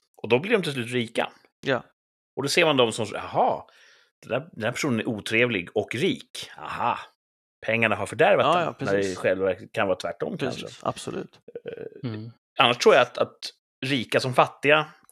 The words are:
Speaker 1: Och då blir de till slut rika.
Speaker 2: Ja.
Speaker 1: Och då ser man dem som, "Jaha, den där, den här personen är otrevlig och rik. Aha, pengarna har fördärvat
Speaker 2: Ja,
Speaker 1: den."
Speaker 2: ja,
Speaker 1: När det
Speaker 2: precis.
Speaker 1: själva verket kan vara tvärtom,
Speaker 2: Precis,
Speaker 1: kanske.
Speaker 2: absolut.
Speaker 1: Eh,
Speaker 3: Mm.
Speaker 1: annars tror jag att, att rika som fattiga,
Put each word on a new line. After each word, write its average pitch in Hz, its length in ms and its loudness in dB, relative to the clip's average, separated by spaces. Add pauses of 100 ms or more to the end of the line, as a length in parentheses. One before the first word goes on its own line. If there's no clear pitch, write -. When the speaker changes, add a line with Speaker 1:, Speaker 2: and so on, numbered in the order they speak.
(160)
Speaker 1:
Och - 120 -10
då 117 100 2
blir 196 140 -6
de 208 100 2
till 156 100 -6
slut 123 200 -8
rika. 123 400 -4 (340)
Speaker 2:
Ja. 135 160 0 (540)
Speaker 1:
Och 127 60 -6
då 143 60 -2
ser 170 160 2
man 151 120 2
dem 120 160 4
som, 107 200 -4
"Jaha, 110 520 -2 (580)
den - 80 -12
där, 139 220 -4
den 110 120 -8
här 117 80 -2
personen 127 280 -2
är - 80 -4
otrevlig 110 680 0
och 104 200 -2
rik. - 640 -4
Aha, - 400 -4 (680)
pengarna 113 300 2
har 98 100 -4
fördärvat 139 400 4
Speaker 2:
Ja, 156 80 4
Speaker 1:
den." 175 100 2
Speaker 2:
ja, 143 140 -4
Speaker 1:
När 123 140 -2
det 98 60 4
Speaker 2:
precis. 95 200 -2
Speaker 1:
själva 95 260 0
verket 95 280 -2
kan 107 140 0
vara 92 120 2
tvärtom, - 400 -6
Speaker 2:
Precis, - 240 -4
Speaker 1:
kanske. - 260 -12
Speaker 2:
absolut. - 520 -8 (640)
Speaker 1:
Eh, 123 60 -6
Speaker 3:
Mm. 110 200 -10 (280)
Speaker 1:
annars 123 200 4
tror 214 160 8
jag 135 80 8
att, - 160 -2
att - 200 -2 (480)
rika 131 340 0
som 131 140 -2
fattiga, 151 580 2 (200)